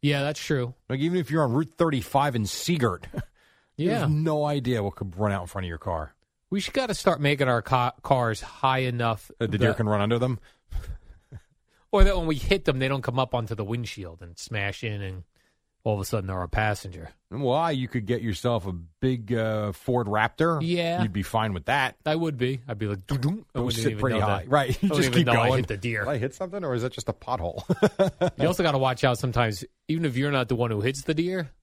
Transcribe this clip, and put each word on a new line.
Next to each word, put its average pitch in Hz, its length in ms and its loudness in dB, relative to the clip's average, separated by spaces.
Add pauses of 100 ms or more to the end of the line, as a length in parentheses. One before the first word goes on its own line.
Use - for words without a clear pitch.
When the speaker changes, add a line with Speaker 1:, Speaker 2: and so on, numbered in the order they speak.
Speaker 1:
Yeah, 143 220 2
that's 147 180 -4
true. 127 340 -2 (140)
Speaker 2:
Like, 135 120 -2
even 170 180 0
if 156 120 -4
you're 156 140 2
on 120 80 2
Route 151 240 0
thirty-five 143 580 2
in 113 100 2
Seagirt, 120 680 0
<laughs> - 640 -14
Speaker 1:
Yeah. 147 80 -4
Speaker 2:
you 185 60 2
have 208 200 2
no 151 360 2
idea 127 360 0
what 101 140 -4
could 92 200 -8
run 104 140 0
out 98 120 -2
in 90 40 -10
front 92 200 -8
of - 20 -6
your 85 100 -8
car. 80 360 -6 (360)
Speaker 1:
We 196 100 0
should - 140 -8
gotta 247 200 0
start 160 260 2
making 143 280 2
our 120 140 2
ca-, 127 300 2 (100)
cars 120 380 2
high 131 400 0
enough 120 580 -2
Speaker 2:
That 113 140 0
the 110 60 2
deer 113 100 6
Speaker 1:
that 104 80 2
Speaker 2:
can 110 120 0
run 104 120 2
under 110 180 2
them? 123 220 0 (300)
Speaker 1:
<laughs> - 80 -4 (1160)
Or 202 100 10
that 202 120 6
when 170 100 -2
we 156 100 2
hit 196 280 0
them, 135 140 2
they 131 100 0
don't 135 140 -2
come 123 160 -2
up 131 160 0
onto 117 200 -2
the 107 100 -6
windshield 101 580 -8
and 87 160 -18
smash 101 440 -6
in 107 200 -6
and 92 220 -10 (600)
all 110 100 2
of 101 60 -4
a 95 60 -4
sudden 101 200 -2
they're 92 160 -4
a 85 60 -6
passenger. 98 640 -2 (180)
Speaker 2:
Why? 143 440 0
You 131 140 -2
could 113 200 -4
get 120 160 0
yourself 110 440 -2
a 95 60 -4
big, 107 600 -4
uh, 110 400 0
Ford 120 340 0
Raptor. 117 560 2
Speaker 1:
Yeah. 170 400 0
Speaker 2:
You'd 110 100 0
be 98 100 -2
fine 110 300 0
with 87 140 -6
that. 131 300 0 (100)
Speaker 1:
I 156 100 0
would 160 220 -2
be. 123 280 -2
I'd 120 120 -6
be 107 80 -2
like, 101 200 -4
"Doo-doo." 143 380 -2 (100)
I 131 40 -4
Speaker 2:
Go 120 60 0
Speaker 1:
wouldn't 120 180 -2
Speaker 2:
sit 135 80 2
Speaker 1:
even 110 100 -6
Speaker 2:
pretty 127 200 0
Speaker 1:
know 104 60 2
Speaker 2:
high. 101 180 2
Speaker 1:
that. - 40 -14
Speaker 2:
Right. 139 200 4
<laughs> 127 140 -2
You 202 60 2
Speaker 1:
I 170 60 0
wouldn't 143 100 4
Speaker 2:
just 131 40 2
Speaker 1:
even 123 100 0
Speaker 2:
keep - 80 6
Speaker 1:
know 117 160 4
I 117 60 2
Speaker 2:
going. 131 100 4
Speaker 1:
hit 120 100 -2
the 107 80 -4
deer. 107 280 -4
Speaker 2:
Did 127 60 -2
I 120 80 -2
hit 131 160 -4
something, 190 300 -8
or 135 100 -2
is 117 80 -2
that 123 100 -4
just - 180 -8
a - 20 -2
pothole? 87 500 -6 (760)
<laughs> - 20 -18
Speaker 1:
You 131 80 4
also 180 160 2
gotta 147 160 2
watch 131 260 2
out 123 140 4
sometimes, 117 440 0 (260)
even 165 180 0
if 123 100 0
you're 143 160 0
not 127 160 0
the 127 80 0
one 117 140 0
who 107 100 0
hits 135 220 -2
the 165 120 -4
deer 170 360 -2 (120)